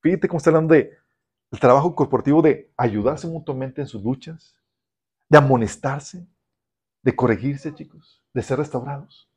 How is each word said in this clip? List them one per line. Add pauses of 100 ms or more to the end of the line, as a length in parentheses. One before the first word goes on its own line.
Fíjate
cómo
está
hablando
de (540)
el
trabajo
corporativo
de
ayudarse
mutuamente
en
sus
luchas, (720)
de
amonestarse, (800)
de
corregirse,
chicos, (100)
de
ser
restaurados.